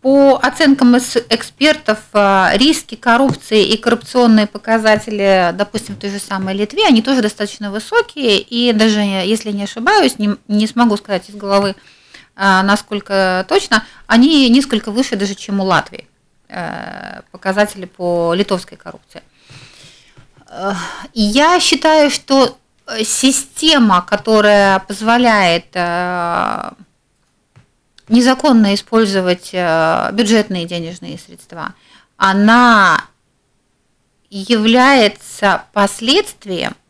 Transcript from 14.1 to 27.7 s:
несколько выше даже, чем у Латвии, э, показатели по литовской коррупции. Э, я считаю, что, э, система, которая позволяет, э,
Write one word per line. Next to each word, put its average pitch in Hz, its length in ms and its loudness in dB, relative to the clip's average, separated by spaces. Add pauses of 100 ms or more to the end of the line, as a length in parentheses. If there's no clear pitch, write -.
несколько 233 420 0
выше 240 260 -4
даже, 196 180 -4
чем 202 260 -6
у 190 40 -2
Латвии, - 440 -4 (400)
э, - 720 -14 (100)
показатели 190 540 -4
по 175 500 -4
литовской 185 440 -4
коррупции. - 440 -20 (1300)
Э, 196 240 -8 (400)
я 277 480 2
считаю, 311 500 2
что, - 460 0 (300)
э, 220 180 -6
система, 269 1000 0
которая 208 760 2
позволяет, 214 960 0
э, 175 960 -4 (1400)